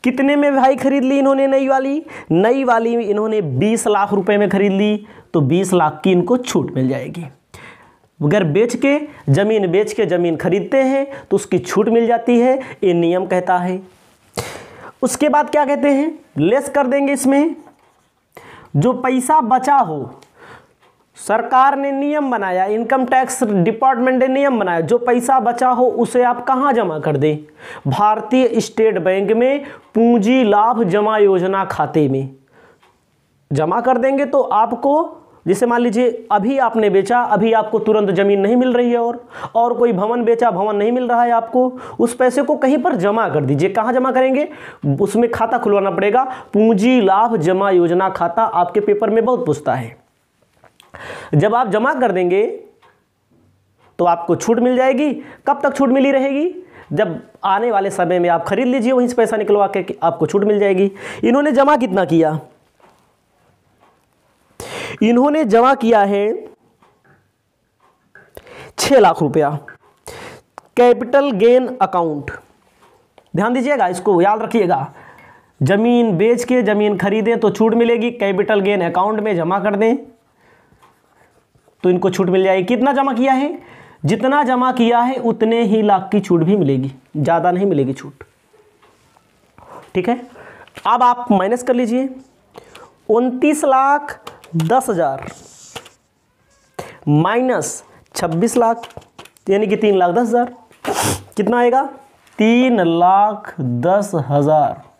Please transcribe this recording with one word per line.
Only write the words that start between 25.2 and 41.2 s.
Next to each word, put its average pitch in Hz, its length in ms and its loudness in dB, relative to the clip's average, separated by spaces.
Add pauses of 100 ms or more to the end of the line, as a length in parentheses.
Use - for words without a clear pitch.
बचा 240 280 0
हो 247 160 2 (120)
उसे 247 260 0
आप 247 220 -2
कहाँ 262 280 0
जमा 185 260 -2
कर 147 180 -2
दें? 151 200 0 (500)
भारतीय 220 720 0
स्टेट 220 400 0
बैंक 190 320 0
में 262 340 0 (300)
पूंजी 233 480 4
लाभ 214 420 2
जमा 208 320 0
योजना 190 480 2
खाते 156 440 -2
में 135 200 -4 (1200)
जमा 165 300 0
कर 247 160 0
देंगे। 269 300 0
तो 269 140 0
आपको, 240 520 0 (520)
जैसे 196 200 0
मान 240 160 0
लीजिए 240 500 0
अभी 208 280 0
आपने 226 300 0
बेचा, 196 320 0
अभी 220 340 0
आपको 220 240 0
तुरंत 214 320 0
ज़मीन 196 280 2
नहीं 202 160 0
मिल 247 180 2
रही 240 180 2
है 240 80 0
और, 240 240 -4 (320)
और 233 180 2
कोई 240 200 2
भवन 220 300 -2
बेचा, 233 280 2
भवन 202 240 -2
नहीं 208 160 0
मिल 247 160 -2
रहा 240 160 0